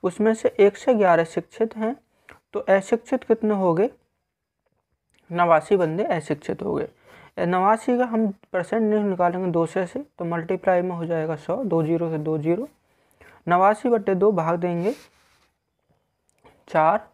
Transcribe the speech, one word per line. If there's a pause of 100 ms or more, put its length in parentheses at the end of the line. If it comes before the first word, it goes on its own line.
उसमें
से
एक
सौ
ग्यारह
शिक्षित
हैं, (580)
तो
अशिक्षित
कितने
हो
गए? (1400)
नवासी
बंदे
अशिक्षित
हो
गए। (500)
ए,
नवासी
का
हम (260)
परसेंट
नहीं
निकालेंगे
दो
सौ
से, (140)
तो
मल्टीप्लाई
में
हो
जाएगा
सौ,
दो
ज़ीरो
से
दो
ज़ीरो, (760)
नवासी
बटे
दो
भाग
देंगे (1700)
चार